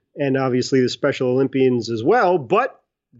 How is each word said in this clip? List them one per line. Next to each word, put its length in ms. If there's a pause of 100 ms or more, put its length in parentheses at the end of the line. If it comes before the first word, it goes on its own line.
(160)
and 200
obviously 460
the 80
Special 400
Olympians 600
as 140
well, 320
but 460 (380)